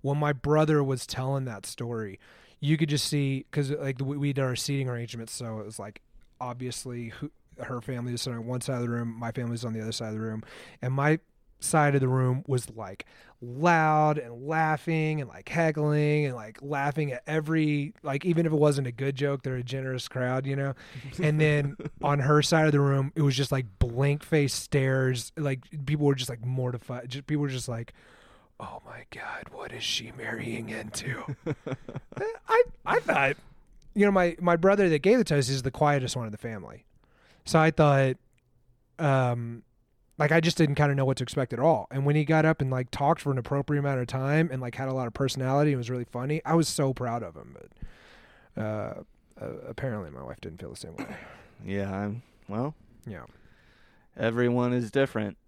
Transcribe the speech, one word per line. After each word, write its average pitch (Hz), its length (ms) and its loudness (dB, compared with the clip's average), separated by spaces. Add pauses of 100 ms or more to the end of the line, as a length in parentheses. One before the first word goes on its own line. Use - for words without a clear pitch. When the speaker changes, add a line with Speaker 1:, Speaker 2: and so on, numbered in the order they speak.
Speaker 1:
When 139 160 -2
my 147 160 2
brother 151 500 4
was 135 240 -2
telling 135 380 -4
that 107 220 -10
story, 110 520 -8 (420)
you 147 180 2
could 156 100 2
just 147 200 0
see, 135 420 0
'cause, 143 220 -2
like, 139 280 -4
we, 135 160 -2
we 143 160 -2
did 135 100 0
our 127 140 0
seating 139 320 -2
arrangements, 117 460 -8
so 113 240 -8
it 104 80 -10
was, 110 120 -14
like, 104 220 -14 (400)
obviously 123 720 -8
who, 147 200 -10 (280)
her 123 240 -6
family 123 300 -6
was 120 100 -4
sitting 120 160 -6
on 113 80 -8
one 123 160 -4
side 131 140 -4
of 120 60 -2
the 120 60 -2
room, 120 260 -2
my 117 180 -6
family 120 180 -4
was 117 160 -6
on 110 80 -4
the 110 80 -6
other 110 100 -6
side 113 160 -6
of 107 60 -6
the 110 60 -4
room, 110 220 -4 (380)
and 131 140 -2
my 147 240 2 (440)
side 147 320 4
of 139 60 6
the 131 80 2
room 127 380 2
was, 127 240 -2
like, 107 340 -12 (380)
loud 151 760 4
and 120 280 -10
laughing 156 760 0
and, 123 80 -8
like, - 200 -16
heckling 151 760 2
and, 127 80 -4
like, 110 280 -12
laughing 143 500 -2
at 120 140 -8
every, 151 680 0 (100)
like, 143 220 -4
even 170 220 2
if 156 60 2
it 156 60 2
wasn't 143 280 4
a 120 60 -6
good 135 220 -2
joke, 139 280 -2
they're 131 140 -4
a 123 60 -4
generous 131 460 -6
crowd, 131 380 -2
you 135 100 -2
know? 139 180 -2 (480)
And 151 180 4
then 147 360 2 (120)
Speaker 2:
<laughs> - 140 -12
Speaker 1:
on 143 180 2
her 147 220 6
side 156 240 4
of 151 60 6
the 143 80 6
room, 139 340 4
it 165 80 -2
was 139 140 4
just, 135 160 0
like, 131 140 0 (120)
blank 139 440 2
face 143 320 2
stares. 131 840 0
Like, 135 220 -2 (260)
people 147 200 2
were 139 80 6
just, 127 160 -4
like, 113 140 -10
mortified. 123 680 -4
Just, 135 160 -10
people 147 160 0
were 143 60 0
just 127 200 -6
like, 117 240 -8 (680)
"Oh - 280 -14
my - 240 -18
God, - 420 -12
what - 200 -12
is 113 120 -10
she - 320 -4
marrying 113 540 -8
into?" 113 540 -8 (220)
Speaker 2:
<laughs> 151 100 -4 (920)
Speaker 1:
I, 453 140 4 (240)
I 453 140 2
thought, 139 360 2 (580)
you 202 120 6
know, 202 60 6
my, 175 260 4
my 175 180 4
brother 190 340 6
that 156 100 4
gave 208 180 6
the 220 60 2
toast 143 260 2
is 135 120 -2
the 131 80 -2
quietest 143 460 2
one 120 100 -6
in 104 60 -10
the 107 60 -12
family. 95 460 -12 (600)
So 165 120 4
I 160 120 6
thought, 139 460 4 (840)
um, 123 640 0 (560)
like, 151 140 4
I 165 80 6
just 165 180 2
didn't 147 160 4
kinda 143 200 4
know 135 120 2
what 131 100 2
to - 60 -6
expect 127 320 -4
at 110 40 -6
all. 131 320 4
And 139 140 -2
when 143 100 4
he 151 120 2
got 156 180 6
up 160 160 4
and, 131 100 0
like, 127 200 -2
talked - 320 2
for 143 100 -2
an 127 60 0
appropriate 143 420 -2
amount 139 200 0
of 120 60 -2
time 143 460 2
and, 131 80 -6
like, 123 140 -8
had 135 160 -4
a - 20 -2
lot 131 140 -2
of 113 80 -6
personality 135 560 2
and 135 80 2
was 117 100 -6
really 123 160 -4
funny, 139 400 -4
I 147 80 0
was 165 160 4
so 135 240 0
proud 120 300 -4
of 82 120 -10
him. - 220 -18 (960)
But, - 80 -6
uh, 107 320 -4 (460)
uh, - 60 -10 (200)
apparently 107 440 -6
my 65 120 -14
wife 64 200 -12
didn't 85 180 -12
feel 85 80 -12
the - 80 -12
same - 200 -14
way. - 100 -12 (580)
Speaker 2:
Yeah, 98 260 -4
I'm, 101 320 -6 (260)
well, 123 260 -6 (320)
Speaker 1:
Yeah. 87 180 -12 (880)
Speaker 2:
everyone 120 600 2
is 117 160 -2
different. 120 580 0